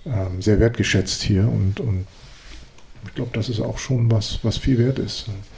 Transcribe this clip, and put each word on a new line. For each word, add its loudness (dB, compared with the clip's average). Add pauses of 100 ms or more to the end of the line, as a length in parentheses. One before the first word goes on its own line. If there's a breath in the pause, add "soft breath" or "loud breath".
ähm, -2
sehr 4
wertgeschätzt 2
hier 4
und, 0
und -2 (1000 loud breath)
ich -16
glaube, -6
das -2
ist -2
auch -4
schon 0
was, 0
was 0
viel 2
wert 4
ist. -6 (320 loud breath)